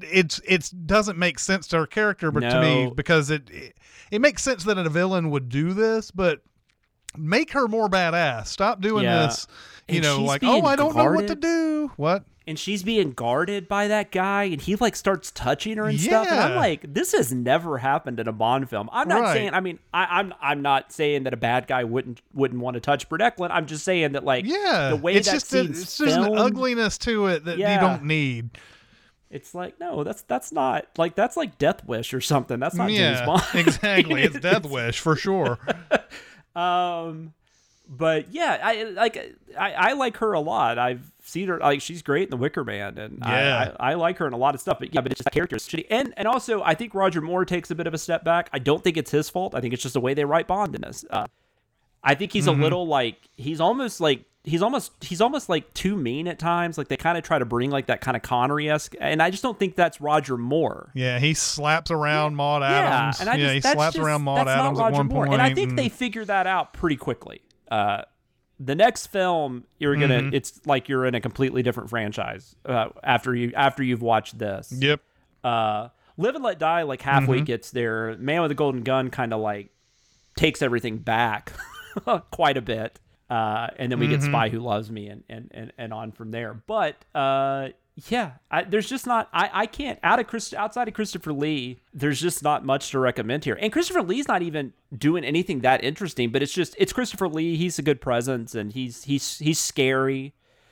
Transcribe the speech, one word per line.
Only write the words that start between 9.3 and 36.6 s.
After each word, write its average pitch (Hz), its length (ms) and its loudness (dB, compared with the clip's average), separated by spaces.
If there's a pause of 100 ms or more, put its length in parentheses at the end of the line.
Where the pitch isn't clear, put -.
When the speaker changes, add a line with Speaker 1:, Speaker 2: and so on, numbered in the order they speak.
Speaker 1:
you 170 80 0
Speaker 2:
And 170 80 2
Speaker 1:
know, 143 140 4
Speaker 2:
she's 139 100 2
Speaker 1:
like, 139 140 0
Speaker 2:
being 247 220 6
Speaker 1:
"Oh, - 40 4
I 277 80 4
don't 294 200 2
know - 100 6
what 320 220 4
to 320 80 -2
Speaker 2:
guarded. 294 60 -10
Speaker 1:
do." 320 540 0
What? 165 300 0 (220)
Speaker 2:
And 156 120 -8
she's 196 240 -4
being 190 300 2
guarded 170 540 -2
by 202 200 0
that 208 240 0
guy, 196 320 0
and 170 180 -2
he, 190 140 0
like, 214 200 2
starts - 360 -2
touching 151 460 -2
her 214 80 -2
and 147 140 0
stuff. - 300 4
And 311 100 4
I'm - 120 2
Speaker 1:
Yeah. - 60 -2
Speaker 2:
like, 170 360 0
"This 269 200 -2
has 139 200 2
never 131 460 0
happened 131 400 -2
in 113 80 -4
a 113 40 -2
Bond 117 380 0
film." 107 220 -4
I'm 269 160 -2
not - 140 4
Speaker 1:
Right. 202 120 2
Speaker 2:
saying, 196 220 0
I 185 60 0
mean, 180 180 -6 (120)
I, 175 280 2
I'm, 196 200 -2
I'm 143 220 0
not 139 300 2
saying 147 320 0
that 127 100 -4
a - 40 -10
bad 123 280 0
guy 127 200 0
wouldn't, 120 360 -4 (140)
wouldn't 123 260 0
wanna 120 200 -6
touch - 280 0
Britt 160 140 0
Eklund. 185 280 0
I'm 170 140 0
just 151 180 -10
saying 170 280 2
that, 139 140 -4
like, 135 200 2
Speaker 1:
Yeah. 294 440 0
Speaker 2:
the 147 80 2
way 170 180 2
Speaker 1:
It's 202 120 4
Speaker 2:
that 196 60 4
Speaker 1:
just - 200 -2
a, 170 100 4
Speaker 2:
scene's 165 180 -4
Speaker 1:
it's - 160 -10
just 277 180 4
an 180 100 4
Speaker 2:
filmed 214 120 2
Speaker 1:
ugliness 233 600 2
to 214 260 0
it 165 200 0
that 170 120 -4
you 190 60 0
Speaker 2:
Yeah. 202 180 4
Speaker 1:
don't 180 220 2
need. 135 480 -2 (800)
Speaker 2:
It's - 240 -16
like, 180 240 -10
no, 175 240 -6
that's, 208 180 -8
that's - 320 -6
not, 151 320 0 (120)
like, 165 180 0
that's, 220 200 0
like, 285 220 -6
Death 147 280 0
Wish 117 280 -6
or 127 80 -4
something. 127 380 0
That's 160 160 -2
not 185 160 0
Speaker 1:
Yeah, 180 240 4
Speaker 2:
James 123 100 -2
Bond. 170 240 4
<laughs> - 40 -4 (140)
Speaker 1:
exactly. 190 540 2
It's - 140 2
Speaker 2:
It's - 80 -8
Speaker 1:
Death 180 220 2
Wish 123 340 -2
for 160 160 2
sure. 160 480 0
Speaker 2:
<laughs> - 40 -18 (880)
Um, 170 800 -2 (540)